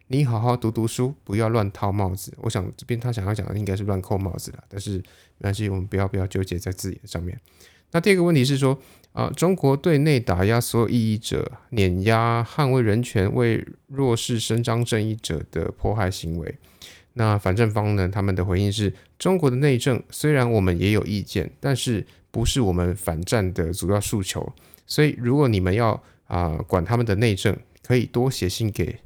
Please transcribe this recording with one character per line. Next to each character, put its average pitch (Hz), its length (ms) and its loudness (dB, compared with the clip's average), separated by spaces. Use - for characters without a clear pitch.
你 139 160 2
好 117 160 2
好 123 160 2
读 113 140 0
读 113 180 -2
书， 123 260 -2
不 98 120 -4
要 110 140 2
乱 110 220 2
套 101 200 -4
帽 98 240 0
子。 - 220 -12
我 - 120 -4
想 104 280 -4
这 - 80 -18
边 117 140 -4
他 123 120 -4
想 110 140 -4
要 104 80 0
讲 107 140 -4
的 98 100 -4
应 104 80 -2
该 95 100 -2
是 101 80 -4
乱 98 160 -2
扣 92 160 -4
帽 95 180 -2
子 - 180 -10
啦， - 180 -18
但 101 100 -12
是 101 180 -6
没 - 20 -14
关 101 120 -2
系， 104 160 -2
我 95 60 -2
们 92 120 -4
不 101 100 -6
要， 98 100 0
不 98 100 -4
要 92 100 -2
纠 95 160 -2
结 87 160 -4
在 92 120 -6
字 95 200 -6
眼 - 120 -10
上 - 180 -8
面。 90 180 -8
那 - 100 0
第 202 100 2
二 190 40 6
个 180 80 2
问 170 120 4
题 135 80 6
是 139 140 2
说， 135 200 2
啊， 120 240 -2
中 180 180 2
国 139 220 2
对 160 220 2
内 147 200 4
打 92 240 0
压 113 160 4
所 117 220 0
有 110 80 2
异 110 240 2
议 107 40 0
者， - 320 -4
碾 95 340 2
压 117 400 2
捍 139 260 0
卫 131 120 4
人 110 200 2
权、 107 320 0
为 117 320 2
弱 135 280 0
势 117 220 -2
伸 113 240 0
张 117 220 0
正 110 180 0
义 107 140 -2
者 82 340 -6
的 80 220 -4
迫 104 240 -2
害 95 160 0
行 82 260 -6
为。 - 180 -8
那 107 240 2
反 95 180 0
正 110 160 2
方 104 240 0
呢， 92 140 0
他 101 120 -4
们 98 140 0
的 - 80 0
回 95 160 0
应 101 100 2
是： 101 240 -2
中 185 200 2
国 156 120 2
的 123 80 -2
内 135 200 2
政 123 320 0
虽 - 200 -2
然 131 220 2
我 110 80 4
们 92 180 2
也 95 140 2
有 - 140 2
意 190 160 -2
见， - 280 -4
但 139 120 0
是 117 320 -2
不 - 140 -2
是 - 140 2
我 98 140 2
们 90 220 2
反 82 260 -4
战 92 320 0
的 82 180 -2
主 87 200 -4
要 101 100 2
诉 104 200 -2
求。 - 300 -6
所 - 200 2
以 151 120 0
如 123 200 0
果 147 100 4
你 107 140 4
们 92 120 2
要， 113 300 0
啊， 87 300 -2
管 87 160 2
他 113 140 0
们 120 80 2
的 101 100 0
内 110 180 2
政， 95 220 0
可 - 140 0
以 123 100 2
多 123 240 0
写 90 200 -2
信 110 200 -2
给 - 360 -4